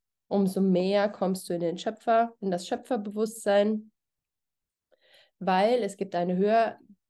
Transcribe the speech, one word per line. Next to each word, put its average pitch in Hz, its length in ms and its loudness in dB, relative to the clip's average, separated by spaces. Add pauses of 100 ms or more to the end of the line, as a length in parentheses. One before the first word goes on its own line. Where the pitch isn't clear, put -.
(280)
umso 196 340 0
mehr 196 480 2
kommst 190 400 -4
du 180 40 -4
in 170 80 -4
den 170 160 -2
Schöpfer, 233 640 0
in 190 100 -4
das 180 160 -4
Schöpferbewusstsein, 214 1200 -2 (1500)
weil 196 440 2
es 196 140 -6
gibt 190 180 -6
eine 175 200 0
höher 214 440 2 (300)